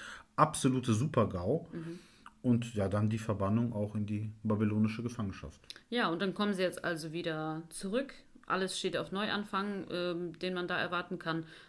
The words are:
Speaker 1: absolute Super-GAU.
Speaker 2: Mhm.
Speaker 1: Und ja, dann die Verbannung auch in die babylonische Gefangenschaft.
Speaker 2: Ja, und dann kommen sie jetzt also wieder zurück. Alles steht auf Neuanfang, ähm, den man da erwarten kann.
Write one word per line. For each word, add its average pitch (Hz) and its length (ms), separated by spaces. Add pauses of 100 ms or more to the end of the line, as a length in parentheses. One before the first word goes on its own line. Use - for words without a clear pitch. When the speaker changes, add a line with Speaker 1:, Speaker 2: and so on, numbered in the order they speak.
(360)
Speaker 1:
absolute 131 580
Super-GAU. 107 800
Speaker 2:
Mhm. 165 260 (460)
Speaker 1:
Und 120 300
ja, 98 160
dann 104 180
die 110 100
Verbannung 107 540
auch 104 220
in 107 100
die 107 260 (120)
babylonische 107 600
Gefangenschaft. 107 640 (220)
Speaker 2:
Ja, 233 220
und 165 100
dann 190 140
kommen 208 180
sie 185 80
jetzt 180 240
also 165 260
wieder 156 600
zurück. 240 420 (340)
Alles 185 320
steht 170 200
auf 165 140
Neuanfang, 202 800
ähm, 175 500
den 185 120
man 180 160
da 180 100
erwarten 175 400
kann. 165 280 (220)